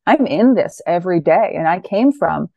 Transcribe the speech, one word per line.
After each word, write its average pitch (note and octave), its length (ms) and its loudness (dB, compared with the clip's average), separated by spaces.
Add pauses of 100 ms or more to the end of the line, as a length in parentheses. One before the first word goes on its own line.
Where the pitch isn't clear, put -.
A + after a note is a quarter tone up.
I'm C4+ 180 2
in A3 300 2
this - 320 -4
every F3 320 0
day. E3 360 2
And D#3+ 120 -2
I F3+ 120 0
came A#3 320 0
from, D#3 460 -4